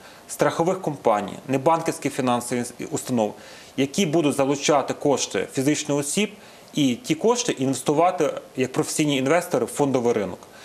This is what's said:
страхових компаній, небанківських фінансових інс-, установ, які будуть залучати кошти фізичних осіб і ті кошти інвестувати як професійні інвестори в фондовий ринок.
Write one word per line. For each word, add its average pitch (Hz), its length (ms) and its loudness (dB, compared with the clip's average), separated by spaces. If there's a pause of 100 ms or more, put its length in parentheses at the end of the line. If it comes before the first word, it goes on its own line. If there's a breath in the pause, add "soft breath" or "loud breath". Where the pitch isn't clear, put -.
(280 loud breath)
страхових 170 540 0
компаній, 107 560 0 (100)
небанківських 147 680 0
фінансових 120 520 -2
інс-, - 260 -12
установ, 117 420 -2 (440 loud breath)
які 143 280 0
будуть 147 300 2
залучати 143 580 2
кошти 117 600 0
фізичних 143 440 0
осіб 196 340 -2 (420 loud breath)
і 135 220 2
ті 156 200 -2
кошти 233 360 0
інвестувати 147 800 2 (280)
як 127 140 -2
професійні 147 460 0
інвестори 135 480 2
в 104 40 -6
фондовий 127 440 2
ринок. 98 260 -4 (260 loud breath)